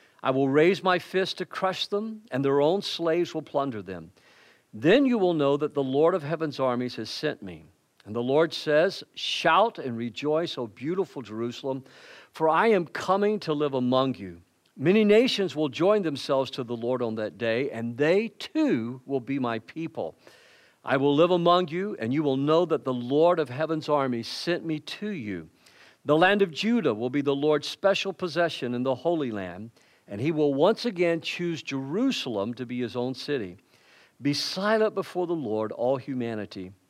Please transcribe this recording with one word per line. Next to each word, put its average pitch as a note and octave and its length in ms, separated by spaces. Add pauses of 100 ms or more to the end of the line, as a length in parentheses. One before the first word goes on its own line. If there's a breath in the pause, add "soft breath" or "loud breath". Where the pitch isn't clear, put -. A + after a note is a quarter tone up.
(220 soft breath)
I - 80
will C3+ 180
raise D3+ 360
my F3+ 160
fist - 400
to - 80
crush - 400
them, G#3+ 420
and C3+ 160
their C#3 160
own E3+ 220
slaves E3+ 500
will D#3 80
plunder C#3 400
them.' F2+ 300 (600 soft breath)
Then F#3 360
you B3 100
will F#3 160
know C#3+ 240
that D3 160
the C#3+ 100
Lord C#3+ 300
of F#3 80
heaven's D3+ 380
armies B2 380
has A2 120
sent - 320
me." E2+ 240 (400)
And G#2 100
the A#2+ 60
Lord C#3+ 320
says, D#3 500 (120)
"Shout F#3 640
and B2 180
rejoice, C#3+ 640
O A#2+ 80
beautiful D3 560
Jerusalem, A#2+ 600 (480 loud breath)
for D#3+ 160
I E3 200
am G3 180
coming G3+ 540
to D#3 140
live D3 200
among C3 420
you. F2+ 260 (360)
Many G3 260
nations G#3 520
will D3+ 140
join G3 340
themselves C3+ 480
to C3+ 120
the A#2+ 140
Lord B2 240
on A2+ 140
that G#2+ 240
day, A#2 320
and A#2 260
they F3+ 300 (100)
too C3 680
will C3+ 120
be C3+ 200
my A#2 180
people. A#2 580 (720 soft breath)
I B2 100
will C#3 200
live E3+ 160
among F3 380
you, F#3+ 300
and A2+ 140
you D3+ 100
will C3+ 140
know D3+ 280
that D3+ 200
the C3 80
Lord D3 460
of C#3+ 100
heaven's D#3 400
armies C3 380
sent - 360
me D#3+ 160
to G#3 300
you. G#2 400 (560 soft breath)
The C#3+ 100
land F#3+ 260
of F#3+ 100
Judah F#3+ 420
will A2+ 160
be C#3+ 120
the C#3 140
Lord's D3 320
special G3 460
possession D#3 600
in B2 100
the C3 120
Holy D3+ 360
Land, G2 400 (360 soft breath)
and G2+ 140
he D3+ 100
will D3+ 220
once E3+ 320
again F3 340
choose E3+ 440
Jerusalem C3+ 880
to B2+ 120
be B2 140
his A#2+ 160
own B2+ 200
city. G#2+ 420 (640 soft breath)
Be C#3+ 120
silent G#3 640
before F3 320
the E3+ 60
Lord, A2 380
all B2 240
humanity, A2+ 760 (160)